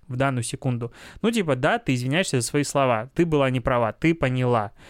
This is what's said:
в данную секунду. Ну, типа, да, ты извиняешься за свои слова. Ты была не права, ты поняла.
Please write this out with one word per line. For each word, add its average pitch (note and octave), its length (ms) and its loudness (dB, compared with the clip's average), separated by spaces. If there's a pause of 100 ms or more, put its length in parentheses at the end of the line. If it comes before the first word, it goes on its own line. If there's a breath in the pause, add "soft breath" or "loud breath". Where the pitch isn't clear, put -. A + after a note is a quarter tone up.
в B2 80 -8
данную B2+ 280 0
секунду. A#2+ 500 -6 (260 loud breath)
Ну, A3 100 0
типа, E3+ 260 0
да, E3 220 0
ты C#3+ 140 -2
извиняешься C3 480 0
за A#2 60 -2
свои D3 180 0
слова. B2+ 500 0
Ты E3+ 120 2
была C#3 240 2
не B2+ 100 0
права, A#2+ 320 0
ты E3 220 2
поняла. B2+ 580 0 (180 loud breath)